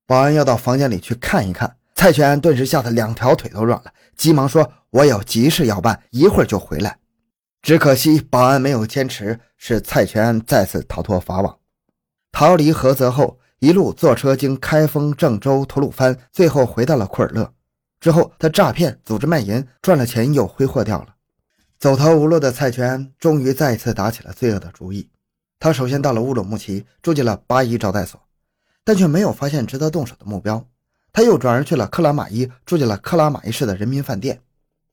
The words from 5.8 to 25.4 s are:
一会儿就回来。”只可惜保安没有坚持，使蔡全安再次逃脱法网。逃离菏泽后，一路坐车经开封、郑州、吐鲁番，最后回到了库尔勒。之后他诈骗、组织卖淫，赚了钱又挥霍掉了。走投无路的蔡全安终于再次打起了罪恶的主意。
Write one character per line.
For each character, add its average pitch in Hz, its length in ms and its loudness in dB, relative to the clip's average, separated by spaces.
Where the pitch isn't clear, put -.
一 143 180 4
会 190 160 4
儿 - 20 -4
就 98 140 -2
回 76 200 -8
来。” - 200 -6
只 160 140 4
可 143 180 4
惜 156 240 4
保 - 220 0
安 131 200 4
没 135 80 0
有 113 160 -2
坚 135 220 -4
持， 110 320 -8
使 110 240 -4
蔡 107 260 -2
全 107 160 -2
安 113 200 0
再 104 240 0
次 82 180 -6
逃 - 180 -10
脱 92 160 -2
法 90 220 -6
网。 - 180 -6
逃 170 240 4
离 151 160 4
菏 135 200 2
泽 131 160 0
后， - 300 -2
一 143 120 4
路 156 220 2
坐 143 200 2
车 135 220 0
经 135 240 -2
开 156 260 0
封、 147 300 -2
郑 120 240 0
州、 135 260 0
吐 - 140 -6
鲁 139 100 -2
番， 127 280 -2
最 170 160 4
后 127 160 2
回 117 200 -2
到 156 120 0
了 98 100 -2
库 - 140 -4
尔 95 80 -2
勒。 107 240 -6
之 165 100 2
后 160 260 2
他 160 120 -2
诈 156 240 0
骗、 147 320 -2
组 107 120 -4
织 113 80 -4
卖 165 140 0
淫， 113 260 -4
赚 180 160 2
了 123 80 0
钱 123 280 -2
又 123 120 2
挥 135 200 -4
霍 131 180 -2
掉 104 160 -4
了。 - 160 -20
走 135 160 2
投 151 220 4
无 151 100 2
路 165 100 4
的 139 140 0
蔡 131 180 -2
全 123 200 -2
安 135 280 -8
终 156 220 0
于 131 140 0
再 127 240 -2
次 113 160 -4
打 101 180 -4
起 - 120 -10
了 92 100 -18
罪 117 200 -2
恶 98 60 -6
的 85 140 -16
主 90 180 -14
意。 101 180 -12